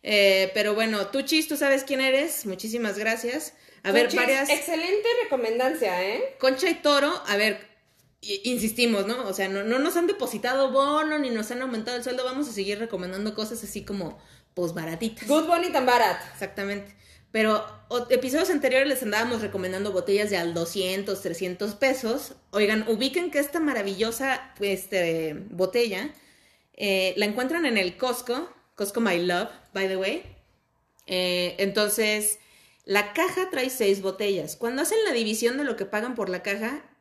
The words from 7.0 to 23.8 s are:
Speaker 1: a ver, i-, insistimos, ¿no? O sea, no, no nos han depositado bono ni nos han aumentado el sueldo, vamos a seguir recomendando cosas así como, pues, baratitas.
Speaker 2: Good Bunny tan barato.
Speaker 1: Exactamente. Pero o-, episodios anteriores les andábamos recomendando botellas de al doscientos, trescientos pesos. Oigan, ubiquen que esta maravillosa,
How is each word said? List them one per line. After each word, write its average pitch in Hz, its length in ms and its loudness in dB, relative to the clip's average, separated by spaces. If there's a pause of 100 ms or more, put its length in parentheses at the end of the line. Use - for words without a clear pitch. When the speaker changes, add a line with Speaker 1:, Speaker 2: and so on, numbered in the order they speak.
Speaker 1:
a 208 100 2
ver, 208 220 2 (600)
i-, 202 240 -6
insistimos, 220 600 2
¿no? 233 220 -4
O 190 60 -4
sea, 190 160 -2
no, 196 140 -2
no 226 160 0
nos 339 180 2
han 339 100 2
depositado 262 640 0
bono 302 480 2
ni 269 100 -2
nos 220 220 -2
han 247 100 -6
aumentado 247 360 -4
el 233 60 -6
sueldo, 254 200 -4
vamos 262 260 -4
a 220 40 -10
seguir 202 260 -4
recomendando 202 560 -6
cosas 220 280 -6
así 202 200 -10
como, 185 340 -8 (360)
pues, 170 200 -2
baratitas. 170 540 -6
Speaker 2:
Good 311 180 4
Bunny 349 260 2
tan 269 140 2
barato. 240 380 4 (100)
Speaker 1:
Exactamente. 202 640 -8 (360)
Pero 214 340 2 (240)
o-, 233 200 -2
episodios 269 400 2
anteriores 269 380 4
les 262 160 0
andábamos 226 380 0
recomendando 196 500 -4
botellas 202 380 2
de 196 80 0
al 170 160 -2
doscientos, 190 680 -2
trescientos 180 540 -6
pesos. 254 580 -2 (180)
Oigan, 214 360 2
ubiquen 269 420 0
que 294 100 0
esta 285 200 -2
maravillosa, 226 1000 -2